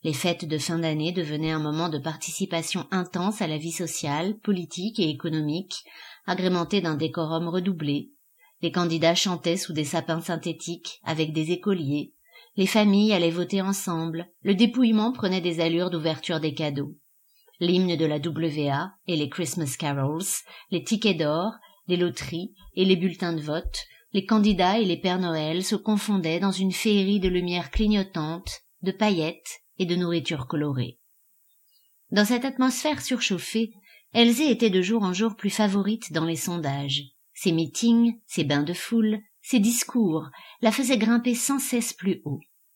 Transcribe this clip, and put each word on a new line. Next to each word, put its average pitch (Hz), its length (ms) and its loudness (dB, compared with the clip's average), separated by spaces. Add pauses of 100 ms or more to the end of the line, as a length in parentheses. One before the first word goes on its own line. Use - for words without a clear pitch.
Les 160 100 -2
fêtes 175 340 -2
de 151 120 -2
fin 165 200 -2
d'année 160 340 0
devenaient 160 400 -2
un 160 60 -2
moment 156 300 -2
de 151 100 -4
participation 165 920 -6
intense 185 500 -4
à 196 60 0
la 156 100 -2
vie 160 160 -6
sociale, 165 680 -4
politique 190 580 -4
et 175 100 2
économique, 156 760 -4 (420)
agrémentée 180 560 0
d'un 160 140 -2
décorum 160 520 -2
redoublé. 165 600 -2 (500)
Les 170 100 -2
candidats 165 440 2
chantaient 175 420 0
sous 185 160 -6
des 151 120 -2
sapins 160 360 -2
synthétiques 170 840 -8
avec 160 300 -2
des 156 180 -2
écoliers. 170 640 -2 (420)
Les 196 100 4
familles 208 480 6
allaient 170 160 4
voter 180 320 -2
ensemble. 170 680 -4 (140)
Le 196 120 4
dépouillement 233 580 4
prenait 185 280 -2
des 170 200 -2
allures 165 280 2
d'ouverture 160 520 -2
des 156 120 -2
cadeaux. 143 420 -4 (640)
L'hymne 180 380 4
de 156 80 2
la 151 140 0
W 151 500 -2
A 147 240 -2 (140)
et 180 100 0
les 147 140 0
Christmas 156 480 -4
carols, 143 440 -2 (480)
les 175 140 -2
tickets 202 340 0
d'or, 160 340 0 (360)
les 180 80 2
loteries 175 560 -4 (220)
et 185 100 2
les 190 120 6
bulletins 170 360 -2
de 160 80 -2
vote, 151 460 -6 (260)
les 196 140 -2
candidats 202 520 4
et 226 60 2
les 170 160 0
pères 185 200 0
Noël 160 440 -2
se 214 120 0
confondaient 202 640 0
dans 196 120 2
une 185 200 0
féerie 202 480 2
de 185 80 2
lumière 175 420 0
clignotante, 190 920 0 (220)
de 190 100 0
paillettes 190 680 0 (180)
et 185 80 0
de 170 100 0
nourriture 170 500 -2
colorée. 147 520 -4 (1120)
Dans 202 160 6
cette 240 180 0
atmosphère 262 560 0
surchauffée, 226 720 -2 (400)
Elzé 233 380 4
était 226 200 4
de 185 120 4
jour 208 220 2
en 185 80 0
jour 208 240 0
plus 202 140 -2
favorite 202 600 0
dans 160 120 0
les 165 120 -2
sondages. 143 680 -4 (280)
Ses - 200 0
meetings, 233 720 2
ses - 160 -2
bains 143 220 2
de 170 100 -4
foule, 214 460 0 (200)
ses - 200 2
discours 196 680 2 (320)
la 226 120 4
faisaient 254 260 0
grimper 233 380 2
sans 269 240 -2
cesse 233 340 -2
plus - 300 -2
haut. 143 160 -6 (360)